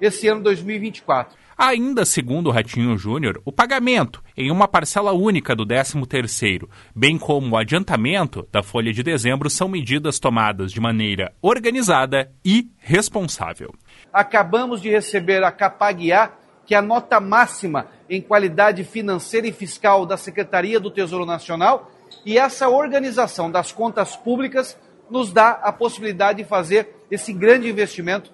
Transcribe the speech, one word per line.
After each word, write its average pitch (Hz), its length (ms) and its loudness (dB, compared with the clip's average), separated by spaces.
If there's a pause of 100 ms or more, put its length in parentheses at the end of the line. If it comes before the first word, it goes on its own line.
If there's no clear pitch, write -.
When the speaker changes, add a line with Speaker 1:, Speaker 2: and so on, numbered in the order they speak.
Speaker 1:
esse 208 280 0
ano 214 120 2
dois 196 220 0
mil 208 140 -6
e - 20 -6
vinte 208 200 -8
e - 40 -20
quatro. 131 340 -2 (200)
Speaker 2:
Ainda 247 480 2
segundo 151 440 -2
o - 20 2
Ratinho 117 480 0
Júnior, 107 460 -4
o 143 80 -8
pagamento 247 680 0 (160)
em 135 140 -2
uma 190 160 4
parcela 196 460 0
única 185 420 0
do 110 100 -2
décimo 131 400 -2
terceiro, 113 640 -2 (240)
bem 139 240 2
como 143 340 -2
o 113 60 2
adiantamento 151 920 -2
da 208 100 0
folha 117 320 -2
de 117 120 -4
dezembro, 139 440 -2
são 185 200 -2
medidas 147 500 -4
tomadas 107 540 0
de 110 80 -6
maneira 110 600 -2
organizada 180 880 0 (160)
e 226 340 2
responsável. 156 960 -4 (400)
Speaker 1:
Acabamos 202 720 0
de 214 80 -4
receber 196 540 0
a 175 80 2
Capaguiá, 190 800 0 (340)
que 208 80 0
é 208 40 6
a 202 40 4
nota 220 380 2
máxima 196 680 0 (240)
em 190 100 -4
qualidade 196 640 2
financeira 214 640 -4
e 214 60 -6
fiscal 196 520 0
da 180 120 -4
Secretaria 196 640 -2
do 196 100 -6
Tesouro 180 340 -2
Nacional, 170 640 0 (380)
e 214 100 2
essa 262 320 2
organização 247 800 0
das 170 220 -2
contas 214 460 -4
públicas 254 600 -4 (320)
nos 233 240 -4
dá 220 180 6
a 208 220 -2
possibilidade 208 680 -2
de 175 60 -16
fazer 196 400 0 (200)
esse 202 240 -8
grande 226 360 4
investimento 196 640 -4